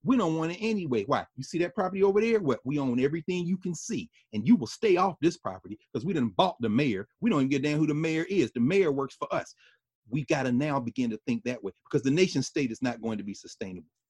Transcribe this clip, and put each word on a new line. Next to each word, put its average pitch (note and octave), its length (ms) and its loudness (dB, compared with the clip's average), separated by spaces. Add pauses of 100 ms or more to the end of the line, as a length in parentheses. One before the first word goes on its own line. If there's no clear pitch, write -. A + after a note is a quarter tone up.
We B3+ 120 4
don't E3 220 2
want D#3+ 160 -2
it F3 80 -10
anyway. F3+ 420 0
Why? G#2+ 220 0 (100)
You C3+ 80 -10
see - 160 -6
that F3 160 -2
property F#3+ 260 0
over G3+ 200 4
there? A3+ 180 2
What? C3+ 240 0
We D3 160 -2
own B2+ 200 0
everything E3 460 0
you F3+ 120 0
can F3+ 180 -6
see. D#3 340 -8 (240)
And G#2+ 140 -2
you A#3 80 8
will C3 120 2
stay G3+ 280 2
off F3+ 260 2
this E3 160 2
property F#2+ 400 -10 (160)
'cause A#2+ 120 -4
we F#3+ 80 -2
done B2 160 2
bought F#2+ 320 2
the A#2 80 0
mayor. A2 380 2 (120)
We D3+ 100 0
don't D3 120 2
even C3+ 80 2
give C#3 100 2
a C3 40 -4
damn D3 140 0
who D3+ 100 2
the D3 60 2
mayor D#3+ 360 0
is. E3+ 240 2
The B2 80 0
mayor E3+ 300 4
works C3+ 240 -4
for - 180 -8
us. - 200 -6 (560)
We C3+ 160 -2
gotta C3+ 260 0
now C#3 280 0
begin A#2+ 300 -4
to A2 80 -6 (100)
think A#2 160 -2
that B2 180 -6
way, G2 120 -8 (100)
because - 200 -2
the C3 80 2
nation E3 300 2
state C3 300 -2
is A2 100 -8
not A#2 200 -2
going A2 160 -2
to G2 80 -6
be G2+ 80 -8
sustainable F2+ 560 -14 (200)